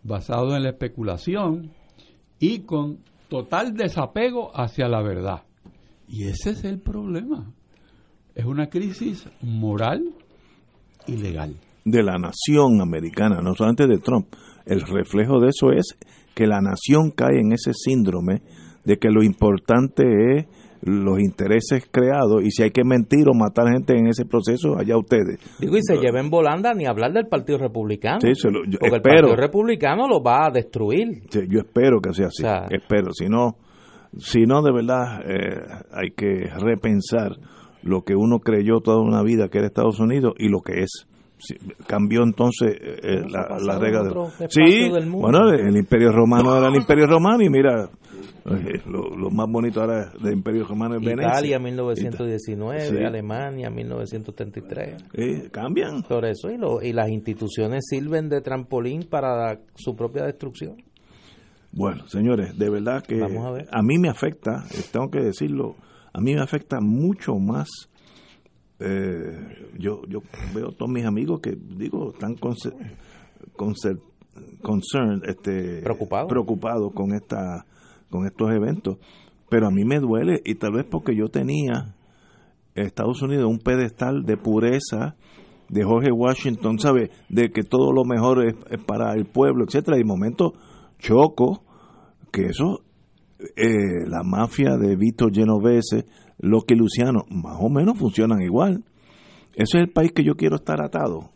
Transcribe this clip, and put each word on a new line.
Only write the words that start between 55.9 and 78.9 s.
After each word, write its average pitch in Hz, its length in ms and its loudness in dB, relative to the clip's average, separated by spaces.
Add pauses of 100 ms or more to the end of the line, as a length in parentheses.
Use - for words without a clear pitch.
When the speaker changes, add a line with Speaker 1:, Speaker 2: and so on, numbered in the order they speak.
Speaker 3:
Por 117 200 -4
eso, 113 260 -6
y 240 80 -8
lo, 120 240 -4
y 120 120 -6
las 110 160 -2
instituciones 110 800 -6
sirven 151 400 -4
de 143 100 -2
trampolín 131 680 -6
para 120 500 -4 (160)
su 123 220 -8
propia 120 260 -6
destrucción. 143 540 -10 (960)
Speaker 2:
Bueno, 92 340 -6
señores, 104 500 -2
de 104 120 0
verdad 107 340 -4
que 113 160 -4
Speaker 3:
Vamos 107 280 -4
a 127 40 -8
ver. 135 180 -12
Speaker 2:
a 117 120 -2
mí 131 160 2
me 175 100 2
afecta, 131 640 -4
eh, 98 100 -10 (120)
tengo 131 160 -4
que 143 100 -4
decirlo, 135 560 -4 (380)
a 90 80 -6
mí 135 140 0
me 147 60 -2
afecta 135 380 -6
mucho 135 560 -2
más. 139 320 -2 (1120)
Eh, 87 880 -8 (100)
yo, 101 300 -6
yo 104 100 -10 (340)
veo - 160 -8
a - 60 -12
todos - 160 -8
mis 120 140 -6
amigos 131 360 -2
que, - 140 -8
digo, 104 560 -10
están 226 240 -10
conce-, - 380 -8 (840)
conce-, 101 420 -6 (640)
concerned, 104 680 -2
este, 90 540 -6
Speaker 3:
Preocupados. 110 480 -6
Speaker 2:
preocupados 110 640 -4
con 98 200 -4
esta, 95 520 -8 (440)
con 92 160 -4
estos 110 260 -2
eventos, 110 460 -4 (520)